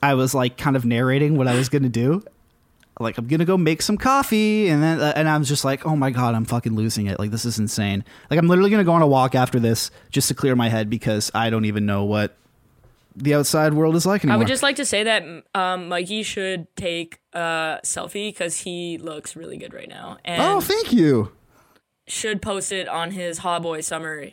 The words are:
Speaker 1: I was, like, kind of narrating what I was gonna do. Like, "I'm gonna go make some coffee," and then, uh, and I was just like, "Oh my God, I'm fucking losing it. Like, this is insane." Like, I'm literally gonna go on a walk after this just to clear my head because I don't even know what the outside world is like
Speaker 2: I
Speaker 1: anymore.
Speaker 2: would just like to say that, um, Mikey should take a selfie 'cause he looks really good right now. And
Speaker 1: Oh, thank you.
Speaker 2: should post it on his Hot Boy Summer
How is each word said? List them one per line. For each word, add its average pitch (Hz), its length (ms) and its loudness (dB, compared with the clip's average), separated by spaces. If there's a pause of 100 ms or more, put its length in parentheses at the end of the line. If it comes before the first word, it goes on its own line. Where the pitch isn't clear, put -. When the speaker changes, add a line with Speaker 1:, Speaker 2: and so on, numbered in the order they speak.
Speaker 1:
I 139 100 4
was, 131 220 2
like, 123 220 0
kind 139 180 0
of 123 100 0
narrating 131 520 2
what 131 100 2
I 123 80 2
was 127 140 0
gonna 139 200 2
do. 127 320 0 (800)
Like, 113 160 -4
"I'm 117 100 -6
gonna 160 180 2
go 185 120 2
make 160 240 2
some 214 160 0
coffee," 214 680 2
and 151 160 2
then, 160 160 2
uh, 151 160 0
and 156 140 2
I 156 80 2
was 151 100 0
just 143 160 -2
like, 135 220 -2
"Oh 156 100 0
my 135 140 2
God, 123 260 0
I'm 113 80 0
fucking 117 320 -2
losing 110 320 -2
it. 95 100 -2
Like, 104 140 -4
this 110 140 -4
is 117 120 -4
insane." 101 460 -2 (260)
Like, 147 80 2
I'm 170 120 4
literally 185 200 4
gonna 208 140 4
go 170 80 2
on 170 100 6
a 156 60 6
walk 131 280 4
after 127 220 2
this 113 320 0 (220)
just 139 160 0
to - 60 0
clear 131 200 0
my 123 140 2
head 110 220 0
because 107 440 -2
I 113 160 0
don't 113 140 0
even 104 220 0
know 101 180 0
what 104 320 0 (800)
the 143 200 0
outside 156 380 2
world 160 220 4
is 170 100 2
like 196 200 0
Speaker 2:
I - 20 2
Speaker 1:
anymore. 214 120 4
Speaker 2:
would 226 100 2
just 262 140 -2
like 277 120 2
to 277 100 -4
say 208 180 0
that, 220 200 0 (320)
um, 185 320 -2
Mikey 180 360 -4
should 190 520 -6
take 170 440 -8 (120)
a 165 540 -4
selfie - 500 -8
'cause 170 220 -6
he 175 400 -8
looks 151 360 -12
really 165 220 -16
good - 180 -16
right - 140 -16
now. - 380 -16
And 175 160 -2
Speaker 1:
Oh, 370 180 2
thank 427 320 -2
you. 143 400 4 (720)
Speaker 2:
should 214 360 -6
post 196 320 -6
it 185 160 -6
on 165 220 -6
his 175 260 -8
Hot 175 240 -2
Boy 165 180 -6
Summer 160 540 -8